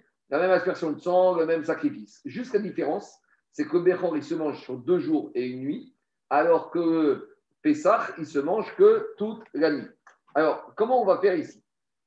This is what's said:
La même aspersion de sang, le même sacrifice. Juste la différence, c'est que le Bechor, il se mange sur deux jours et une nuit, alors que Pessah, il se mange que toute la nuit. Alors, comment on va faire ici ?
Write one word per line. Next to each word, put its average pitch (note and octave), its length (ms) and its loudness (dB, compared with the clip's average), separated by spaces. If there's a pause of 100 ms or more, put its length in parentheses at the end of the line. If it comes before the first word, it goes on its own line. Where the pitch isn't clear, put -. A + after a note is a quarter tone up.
(280)
La C#3 100 0
même F#3 120 2
aspersion F3 420 0
de C#3+ 80 -8
sang, F3+ 360 4
le D#3+ 100 0
même D#3+ 180 -2
sacrifice. - 600 -4
Juste G3+ 280 -8
la G#3 80 0
différence, E3+ 560 -6 (360)
c'est D3 140 -4
que E3+ 100 -2
le F3 80 2
Bechor, F3 320 2
il C#3 80 -4
se D#3+ 100 -6
mange D#3 260 -4
sur B2+ 160 -10
deux E3 220 0
jours D3+ 360 -2
et B2 120 -2
une B2+ 140 -8
nuit, D3 340 -8 (340)
alors E3 420 2
que E3 600 0 (320)
Pessah, E3 460 2 (100)
il D#3+ 80 -8
se C#3+ 120 -6
mange F3+ 380 -2
que G#3+ 400 4
toute G#3+ 280 -8 (100)
la D#3 180 2
nuit. A#2+ 160 -6 (460)
Alors, D3 420 0
comment A#3+ 240 2
on G#3+ 60 -2
va F3+ 120 4
faire F#3 180 2
ici ? - 260 -8 (440)